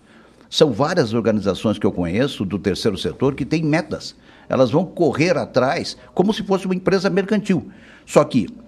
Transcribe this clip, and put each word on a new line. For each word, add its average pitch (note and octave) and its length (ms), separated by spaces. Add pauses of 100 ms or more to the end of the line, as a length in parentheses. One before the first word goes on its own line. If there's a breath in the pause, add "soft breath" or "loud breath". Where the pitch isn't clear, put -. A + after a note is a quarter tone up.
(480 soft breath)
São D#3 240
várias C#3+ 400
organizações G#2+ 640
que - 80
eu G2+ 60
conheço F2+ 540
do F#2 120
terceiro F#2+ 400
setor B2+ 380
que C#3 100
têm E3 200
metas. D#3 500 (340 soft breath)
Elas B2+ 220
vão E3+ 140
correr D3+ 520
atrás C3 600 (180 loud breath)
como G3 180
se G3+ 120
fosse F#3+ 220
uma F#3 100
empresa F#3 340
mercantil. F#3+ 580 (380 loud breath)
Só D#3 160
que A#2+ 240 (220)